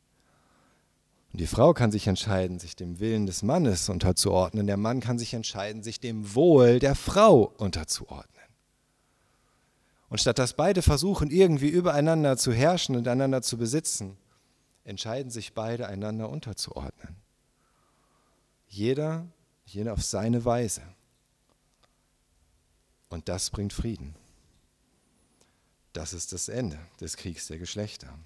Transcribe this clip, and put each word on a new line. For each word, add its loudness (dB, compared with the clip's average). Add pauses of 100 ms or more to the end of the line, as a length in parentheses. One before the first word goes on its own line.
(1300)
Und -8
die -2
Frau 4
kann 2
sich -2
entscheiden, -2
sich -16
dem -10
Willen 0
des -6
Mannes 0
unterzuordnen. 0
Der 0
Mann -2
kann -2
sich -6
entscheiden, -8
sich -12
dem -8
Wohl 8
der 2
Frau 8
unterzuordnen. -4 (1700)
Und -4
statt 2
dass 0
beide 2
versuchen, 2
irgendwie 4
übereinander 2
zu 0
herrschen 2
und -2
einander 0
zu -4
besitzen, -4 (680)
entscheiden -8
sich -12
beide, -6
einander -6
unterzuordnen. -10 (1500)
Jeder, -2 (400)
jeder -6
auf -2
seine 0
Weise. 0 (2250)
Und -10
das -6
bringt -6
Frieden. -8 (1800)
Das -12
ist -12
das -10
Ende -6 (240)
des -12
Kriegs -12
der -12
Geschlechter. -12